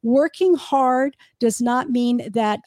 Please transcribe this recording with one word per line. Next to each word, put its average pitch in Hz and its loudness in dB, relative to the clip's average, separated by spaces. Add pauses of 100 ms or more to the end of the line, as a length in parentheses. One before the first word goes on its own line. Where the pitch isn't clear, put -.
Working 311 2
hard 269 0 (240)
does 233 0
not 247 -2
mean 240 0
that, 214 -2